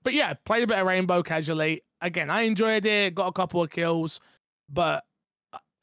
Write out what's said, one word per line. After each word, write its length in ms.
but 120
yeah, 180
played 300
a 40
bit 120
of 80
Rainbow 360
casually. 600
Again, 300
I 120
enjoyed 440
it, 280
got 140
a 40
couple 300
of 80
kills, 500
but 360
I, 80